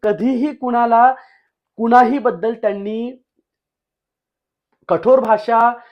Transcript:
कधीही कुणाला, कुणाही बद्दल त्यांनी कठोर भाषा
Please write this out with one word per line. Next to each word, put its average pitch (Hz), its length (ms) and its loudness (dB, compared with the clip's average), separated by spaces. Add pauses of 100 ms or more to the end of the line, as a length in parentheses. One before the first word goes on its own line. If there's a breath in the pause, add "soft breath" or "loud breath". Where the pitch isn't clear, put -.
कधीही 233 520 -2
कुणाला, 240 600 2 (640 soft breath)
कुणाही 240 420 2
बद्दल 214 360 -4
त्यांनी 226 680 -8 (1600)
कठोर 247 320 2
भाषा 233 500 0 (220 loud breath)